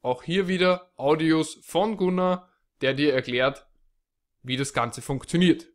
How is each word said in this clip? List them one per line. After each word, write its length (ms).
Auch 220
hier 260
wieder 480
Audios 640
von 340
Gunnar, 520
der 140
dir 180
erklärt, 540
wie 140
das 160
Ganze 300
funktioniert. 720